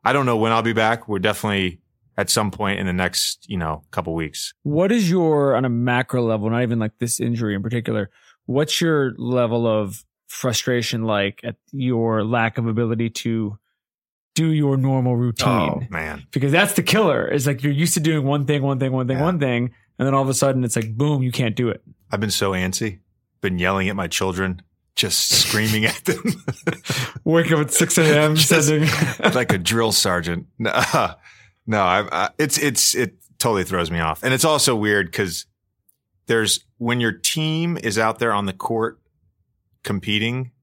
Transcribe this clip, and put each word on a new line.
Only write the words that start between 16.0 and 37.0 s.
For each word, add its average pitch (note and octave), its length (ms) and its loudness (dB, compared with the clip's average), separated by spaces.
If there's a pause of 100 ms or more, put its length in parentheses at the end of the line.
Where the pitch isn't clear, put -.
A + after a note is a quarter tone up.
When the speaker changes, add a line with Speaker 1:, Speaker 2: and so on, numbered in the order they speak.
Speaker 2:
Because C#3 200 0
that's G3 220 4
the F3+ 100 2
killer. F3+ 440 2
It's C#3+ 200 0
like C3 160 -2
you're D3 80 2
used D#3+ 220 0
to F#3 60 0
doing D3+ 260 0
one C#3+ 200 0
thing, C#3+ 180 0
one C#3 160 0
thing, C3 120 0
one B2+ 160 0
thing, B2+ 100 0
Speaker 1:
Yeah. C#3+ 60 0
Speaker 2:
one F3 160 0
thing, B2 320 0 (260)
and B2+ 80 0
then C3+ 80 2
all C3+ 80 4
of C3+ 80 0
a C3+ 40 0
sudden C3 300 2
it's A#2 120 -2
like, A2 220 -2
boom, C#3+ 260 0
you B2 80 0
can't A#2 240 -2
do A#2+ 140 0
it. - 120 -6 (300)
Speaker 1:
I've G2+ 80 -2
been G#2+ 120 -2
so G2 200 0
antsy. F#2 480 -2 (420)
Been F#2 180 -2
yelling F#2+ 300 0
at G2+ 60 -4
my F#2 120 -4
children, F#2 540 -2 (380)
just - 320 0
screaming A2 540 2
at - 200 -2
them. - 160 -2 (560)
<laughs> - 460 -8
Speaker 2:
Wake E3 280 2
up D#3 80 4
at D3 120 -2
six - 260 2
A E3 60 6
M, D3+ 320 4
Speaker 1:
Just D#3 140 4 (180)
Speaker 2:
sending D#3 220 2 (200)
Speaker 1:
<laughs> - 240 0
like B2 200 0
a G2 40 2
drill A2 360 0
sergeant. F2 520 0 (140)
No, A2 120 0
<laughs> A2+ 440 0 (520)
no, G#2+ 140 0
I, F#2+ 300 2
I, F2+ 260 -2
it's, D3 200 0
it's, D3 380 0
it A#2+ 200 -2 (220)
totally G#2 260 0
throws F2 260 -2
me E2+ 100 -2
off. D#2+ 240 -2
And C3 100 0
it's C3 120 0
also C#3+ 300 2
weird G#2 380 0
'cause F#2 320 -4 (840)
there's, A2+ 380 0 (120)
when A#2+ 220 -2
your A2+ 140 0